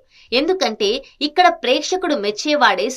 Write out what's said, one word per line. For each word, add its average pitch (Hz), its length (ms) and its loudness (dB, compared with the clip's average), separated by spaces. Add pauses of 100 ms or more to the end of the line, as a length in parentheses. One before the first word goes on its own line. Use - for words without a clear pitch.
(400)
ఎందుకంటే 240 500 -2 (380)
ఇక్కడ 359 200 4 (160)
ప్రేక్షకుడు 302 600 0
మెచ్చేవాడే 214 640 0 (100)